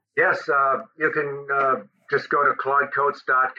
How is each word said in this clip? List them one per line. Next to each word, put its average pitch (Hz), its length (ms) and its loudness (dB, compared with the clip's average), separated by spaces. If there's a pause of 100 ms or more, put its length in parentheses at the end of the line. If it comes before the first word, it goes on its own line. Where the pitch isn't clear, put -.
(280)
Yes, - 200 -2
uh, 139 300 2 (200)
you 156 120 0
can, 143 420 -4
uh, 135 220 2 (360)
just 139 180 -2
go 147 160 2
to 131 120 4
claude 139 380 0
coates 139 320 0
dot 127 320 0